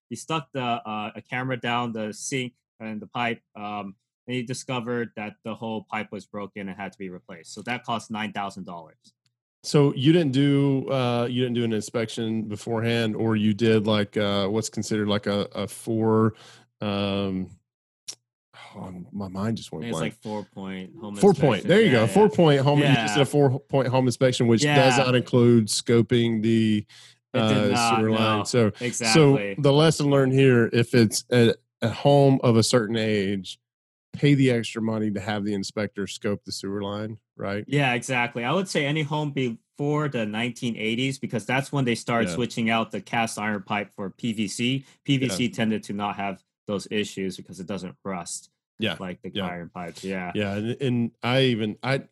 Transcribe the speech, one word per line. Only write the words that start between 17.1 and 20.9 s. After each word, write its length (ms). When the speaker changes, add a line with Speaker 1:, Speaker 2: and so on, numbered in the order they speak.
Speaker 2:
oh, 160
my 160
mind 300
just 140
went 140
Speaker 1:
I 60
think 0
it's, 80
Speaker 2:
blank. 140
Speaker 1:
like, 100
four-point 760